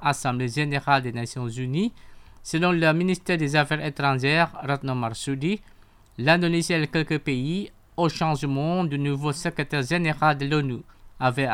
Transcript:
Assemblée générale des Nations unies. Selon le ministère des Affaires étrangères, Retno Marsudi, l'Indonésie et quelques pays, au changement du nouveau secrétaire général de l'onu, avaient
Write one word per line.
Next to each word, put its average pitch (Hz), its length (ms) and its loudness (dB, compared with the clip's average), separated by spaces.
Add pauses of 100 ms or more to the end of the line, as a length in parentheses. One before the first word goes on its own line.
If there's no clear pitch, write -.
Assemblée 127 480 0
générale 139 540 2
des 123 100 -4
Nations 120 360 -6
unies. 131 440 -2 (500)
Selon 170 300 2
le 165 220 4
ministère 180 420 0
des 147 180 0
Affaires 151 300 2
étrangères, 143 680 2 (100)
Retno 135 320 -2
Marsudi, 139 640 -2 (560)
l'Indonésie 170 560 2
et 156 140 2
quelques 156 320 0
pays, 147 520 -2 (240)
au 170 140 2
changement 151 760 0
du 143 140 -2
nouveau 143 340 0
secrétaire 151 500 -4
général 156 560 2
de 143 80 -2
l'onu, 139 320 0 (420)
avaient 127 340 0